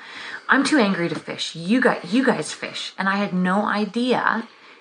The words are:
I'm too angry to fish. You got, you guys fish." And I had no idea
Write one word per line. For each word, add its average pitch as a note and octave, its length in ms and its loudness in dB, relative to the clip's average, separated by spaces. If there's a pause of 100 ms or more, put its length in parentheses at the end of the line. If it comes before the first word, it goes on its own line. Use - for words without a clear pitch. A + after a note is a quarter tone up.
(480)
I'm C4+ 160 4
too D4+ 140 4
angry F3+ 320 2
to D#3 40 -6
fish. - 400 -8
You F3+ 280 2
got, E3+ 300 2
you C4 120 4
guys E3+ 300 0
fish." - 440 -10
And F#3+ 100 -2
I G3 80 0
had G3+ 180 -2
no F#3 320 2
idea A3 800 0 (320)